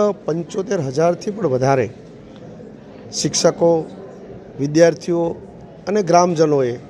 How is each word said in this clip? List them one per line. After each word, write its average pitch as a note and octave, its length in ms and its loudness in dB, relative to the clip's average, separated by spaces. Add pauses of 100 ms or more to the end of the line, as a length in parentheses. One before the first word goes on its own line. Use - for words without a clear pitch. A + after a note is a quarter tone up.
(220)
પંચોતેર F#3 640 -4
હજારથી E3+ 460 0
પણ G3 160 -4
વધારે B2+ 420 2 (1200)
શિક્ષકો, E3 760 2 (680)
વિદ્યાર્થીઓ E3 800 2 (500)
અને G#3 160 0
ગ્રામજનોએ D#3 880 2